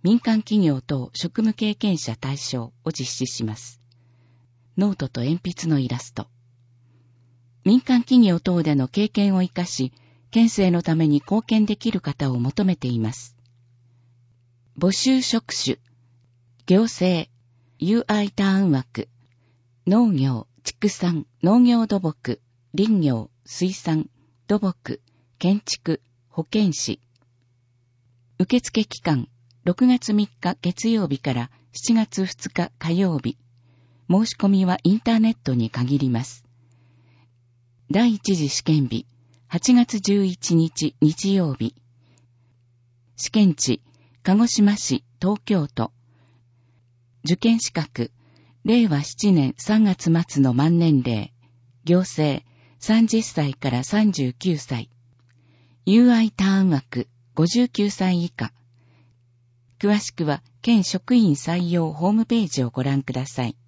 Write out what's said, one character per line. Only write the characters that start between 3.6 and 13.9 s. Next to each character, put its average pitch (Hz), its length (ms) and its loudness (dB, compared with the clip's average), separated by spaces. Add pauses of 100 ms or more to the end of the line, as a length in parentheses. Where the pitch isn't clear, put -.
ノ 196 180 0
ー - 20 -8
ト 131 120 -6
と - 120 -10
鉛 151 180 -2 (220)
筆 170 80 -4
の 151 100 2
イ 127 80 -2
ラ 120 140 -6
ス - 140 -20
ト。 - 120 -10 (1400)
民 233 180 4
間 247 200 2
企 240 260 6
業 175 140 2
等 175 240 0
で 151 100 2
の 131 140 0
経 208 200 -2
験 202 280 0
を 185 80 2
生 180 100 -8
か 180 120 -4
し、 131 260 -6 (400)
県 226 140 6
政 185 280 2
の 175 80 0
た 160 140 0
め 160 100 2
に 147 120 4
貢 208 260 -2
献 220 200 2
で 208 120 -2
き 226 160 -4
る 180 80 -4
方 139 320 -4
を 120 80 -4
求 139 240 -2
め 185 100 2
て 135 140 -6
い 120 100 -2
ま 110 140 -2
す。 - 240 -18 (1400)